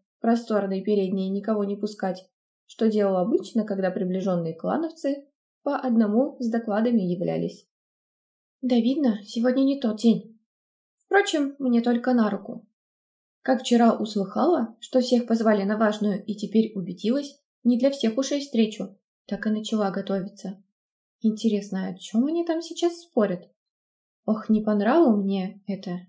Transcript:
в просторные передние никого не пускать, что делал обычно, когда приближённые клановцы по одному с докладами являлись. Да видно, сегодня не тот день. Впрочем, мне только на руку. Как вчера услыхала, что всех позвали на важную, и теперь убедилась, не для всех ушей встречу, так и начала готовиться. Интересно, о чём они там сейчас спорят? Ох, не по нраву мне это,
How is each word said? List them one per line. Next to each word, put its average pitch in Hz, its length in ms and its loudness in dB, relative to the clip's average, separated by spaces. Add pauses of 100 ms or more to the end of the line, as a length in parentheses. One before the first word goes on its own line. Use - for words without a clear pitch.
(180)
в - 40 -12
просторные 202 640 0
передние 190 460 0
никого 202 340 -2
не 202 120 -2
пускать, 202 520 -6 (380)
что - 240 0
делал 202 280 2
обычно, 214 480 0
когда 190 260 -2
приближённые 180 640 -2
клановцы 285 680 -4 (380)
по 277 140 -2
одному 233 640 2
с 233 100 -4
докладами 226 520 0
являлись. 170 680 -4 (960)
Да 247 140 0
видно, 240 480 2
сегодня 254 400 0
не 277 160 0
тот 214 180 -2
день. - 420 0 (680)
Впрочем, 320 540 2
мне 240 220 2
только 240 320 0
на 220 160 4
руку. - 380 -8 (720)
Как 254 200 0
вчера 233 320 6
услыхала, 220 840 0
что - 200 0
всех 247 280 2
позвали 220 360 2
на 208 140 0
важную, 208 480 0
и 208 100 -6
теперь 220 400 0
убедилась, 208 640 -4 (240)
не 240 160 4
для 269 100 4
всех 226 280 0
ушей 277 240 -2
встречу, 214 560 -2 (300)
так - 200 -8
и - 20 0
начала 214 420 -2
готовиться. 196 720 -6 (600)
Интересно, 202 680 -2
о 185 80 -8
чём 233 300 0
они 339 200 0
там 330 160 -2
сейчас 339 400 -2
спорят? 185 480 -2 (760)
Ох, 214 240 -2
не 214 120 4
по 214 140 0
нраву 233 420 4
мне 196 500 -2
это, 185 420 -8